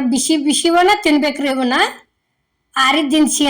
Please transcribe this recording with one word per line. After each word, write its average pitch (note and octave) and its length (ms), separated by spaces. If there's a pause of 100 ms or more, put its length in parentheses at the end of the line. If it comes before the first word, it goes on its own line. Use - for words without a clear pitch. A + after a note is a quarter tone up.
(120)
ಬಿಸಿ C#4 240 (120)
ಬಿಸಿವನ E4+ 440 (140)
ತಿನ್ಬೇಕ್ರಿ C#4+ 480
ಇವನ್ನ, C4 240 (960)
ಆರಿದ C#4 380
ದಿನಸಿ D4+ 360